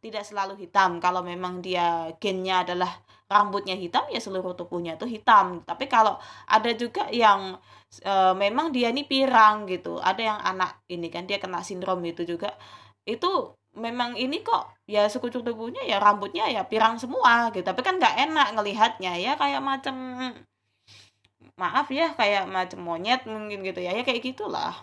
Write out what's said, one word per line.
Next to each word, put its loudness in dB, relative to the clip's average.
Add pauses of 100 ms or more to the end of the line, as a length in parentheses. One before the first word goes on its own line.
tidak -10
selalu -6
hitam. 2
Kalau 0
memang -6
dia 0
gennya 0
adalah -2 (260)
rambutnya 4
hitam, 0
ya -4
seluruh -6
tubuhnya -8
tuh -6
hitam. 4
Tapi -6
kalau 4 (320)
ada 4
juga -4
yang, 4 (480)
eh, 6
memang 2
dia 0
ini -4
pirang 4
gitu. -6
Ada 0
yang -2
anak -4
ini -8
kan, -8
dia -4
kena -8
sindrom -4
itu -6
juga. -6 (500)
Itu -2 (200)
memang -4
ini -4
kok, -2 (100)
ya 4
sekucur -6
tubuhnya -8
ya 0
rambutnya 2
ya -2
pirang 2
semua 4
gitu. -6
Tapi -4
kan 0
nggak 4 (160)
enak 2
ngelihatnya 0
ya, -2
kayak -2
macam, -4 (1600)
maaf 0
ya, 0
kayak 2
macam -4
monyet -2
mungkin -10
gitu -6
ya. -4
Ya -4
kayak 0
gitulah. -6